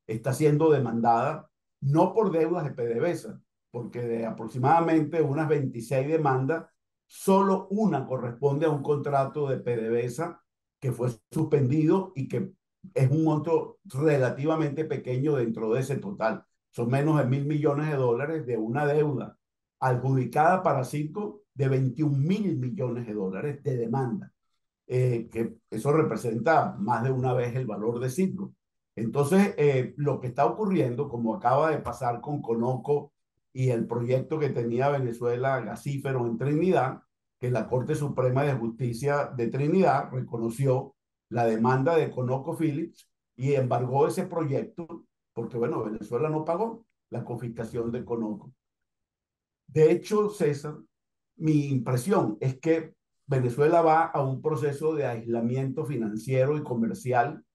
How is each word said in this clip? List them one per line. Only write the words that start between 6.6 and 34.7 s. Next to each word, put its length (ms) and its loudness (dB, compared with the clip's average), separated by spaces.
solo 640 2
una 360 0
corresponde 600 -2
a 40 4
un 120 -2
contrato 680 0
de 100 -2
P 180 -2
D 140 -2
V 140 0
S 180 -6
A 200 -8
que 100 -2
fue 200 -2
suspendido 840 2
y 100 -6
que 260 -6
es 160 4
un 140 2
monto 600 0
relativamente 1000 0
pequeño 520 -2
dentro 360 0
de 80 2
ese 160 -4
total. 480 -6
Son 180 -4
menos 300 2
de 80 2
mil 200 0
millones 420 0
de 80 -2
dólares 500 0
de 100 -2
una 300 -2
deuda 500 0
adjudicada 840 2
para 220 2
Citgo 580 -8
de 140 0
veintiún 560 2
mil 340 0
millones 480 -4
de 80 -8
dólares 480 -4
de 140 -2
demanda, 540 -2
eh, 460 0
que 240 -4
eso 220 -2
representa 840 2
más 240 0
de 80 0
una 220 0
vez 240 -2
el 100 -4
valor 320 -4
de 120 -4
Citgo. 420 -2
Entonces, 600 2
eh, 400 2
lo 240 0
que 80 -6
está 180 2
ocurriendo, 640 0
como 260 -2
acaba 360 2
de 80 0
pasar 420 -6
con 200 -6
Conoco 720 -2
y 180 0
el 160 0
proyecto 520 -2
que 120 0
tenía 400 0